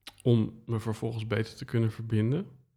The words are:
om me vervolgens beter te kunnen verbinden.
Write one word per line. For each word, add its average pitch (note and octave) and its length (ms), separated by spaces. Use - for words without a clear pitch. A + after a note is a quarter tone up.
om A#2 440
me A2+ 140
vervolgens A2 460
beter G#2+ 300
te - 80
kunnen A2+ 280
verbinden. A2+ 540